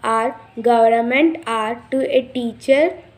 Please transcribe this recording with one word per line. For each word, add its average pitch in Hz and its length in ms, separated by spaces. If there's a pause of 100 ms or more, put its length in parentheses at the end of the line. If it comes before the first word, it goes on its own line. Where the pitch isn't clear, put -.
or 226 320 (240)
government 233 760 (100)
or 226 320 (120)
to 269 80 (140)
a 262 100 (100)
teacher 269 680 (180)